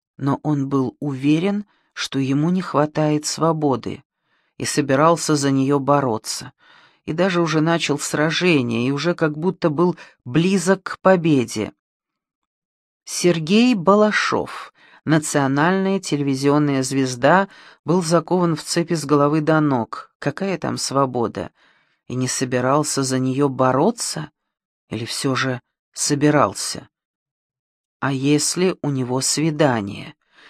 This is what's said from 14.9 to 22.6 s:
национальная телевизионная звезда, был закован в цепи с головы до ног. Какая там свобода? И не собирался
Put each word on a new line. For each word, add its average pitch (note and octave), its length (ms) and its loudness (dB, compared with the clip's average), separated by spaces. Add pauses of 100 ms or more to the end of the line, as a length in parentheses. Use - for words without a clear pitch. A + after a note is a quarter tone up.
национальная D#3 960 0
телевизионная C#3+ 840 0
звезда, C3+ 640 2 (340)
был F3 200 0
закован E3+ 520 2
в - 80 -12
цепи E3+ 300 -2
с D3+ 100 -4
головы C#3+ 380 4
до D#3 180 2
ног. C#3 600 -2
Какая F3 400 -4
там B2 180 -4
свобода? B2 720 -2 (580)
И B2+ 60 -10
не B2+ 140 -2
собирался C3 760 0